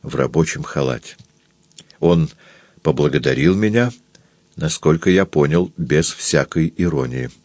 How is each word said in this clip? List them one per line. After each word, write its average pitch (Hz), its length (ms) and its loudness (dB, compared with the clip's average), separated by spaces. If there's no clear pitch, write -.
в 73 140 -10
рабочем 71 460 -2
халате. 65 540 -6
Он 82 300 2
поблагодарил 73 720 2
меня, 120 380 0
насколько 80 540 0
я 95 160 4
понял, 78 500 0
без 78 340 0
всякой 80 680 -2
иронии. 64 540 -4